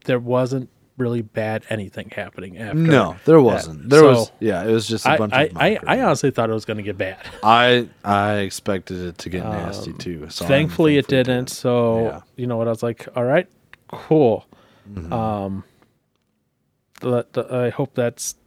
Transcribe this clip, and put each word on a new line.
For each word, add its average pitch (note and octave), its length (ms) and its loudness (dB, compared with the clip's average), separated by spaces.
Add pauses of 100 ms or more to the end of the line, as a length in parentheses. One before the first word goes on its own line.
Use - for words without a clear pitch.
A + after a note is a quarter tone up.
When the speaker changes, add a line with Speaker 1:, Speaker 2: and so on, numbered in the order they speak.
Speaker 1:
there B2+ 140 0
wasn't B2+ 500 -2 (300)
really A#2+ 240 -2
bad G#2+ 480 -6
anything G#2 440 -10
happening F#2 440 -14
after A2 180 -10
Speaker 2:
No, B2+ 480 4
there D#3+ 140 8
Speaker 1:
that. C#3+ 40 8
Speaker 2:
wasn't. F2 460 0
There C#3+ 120 8
Speaker 1:
So, D3+ 80 12
Speaker 2:
was, A#2 300 4
yeah, G2 260 -2
it A2 60 -2
was A2 160 0
just A2 200 -4
a C#3 60 4
Speaker 1:
I, D#3+ 40 2
Speaker 2:
bunch A2 160 -2
Speaker 1:
I, C3 120 4
Speaker 2:
of A2+ 120 -8
Speaker 1:
I, C#3 100 2
I G#3 100 2
Speaker 2:
mockery. A3 260 -2
Speaker 1:
honestly D3 280 0
thought A#2 200 -2
it - 20 -2
was A2 140 -6
gonna G#2+ 160 -8
get G2 160 -8
bad. F#2+ 180 -6 (260)
Speaker 2:
I, A#2+ 460 6 (160)
I G2+ 360 0
expected F#2 600 -6
it F2 160 -10
to - 140 -12
get F2+ 140 -6
nasty G2 480 -8
Speaker 1:
Um, - 40 -14
Speaker 2:
too. D#2+ 320 -12
So - 160 -10
I'm E2+ 60 -6
Speaker 1:
thankfully D3+ 480 2
it C3 80 0
Speaker 2:
thankful C#3+ 80 -2
it B2+ 100 2
Speaker 1:
didn't. B2+ 120 -2
Speaker 2:
didn't. B2+ 140 -6
Speaker 1:
So, A#2+ 520 0
Speaker 2:
Yeah. - 180 -6 (160)
Speaker 1:
you B2 100 -8
know A#2+ 120 -4
what? A2+ 80 -2
I A#2 40 -2
was A2+ 120 -6
like, A#2 340 -8
"All A#2+ 80 -2
right, D3+ 220 0 (420)
cool." B2+ 560 2 (480)
Speaker 2:
Mm-hmm. F2 180 -12
Speaker 1:
Um, G2+ 540 -6 (1400)
the, A#2+ 320 -2
the, A2+ 220 -6
I B2 160 -2
hope - 240 -6
that's A#2+ 400 -4 (120)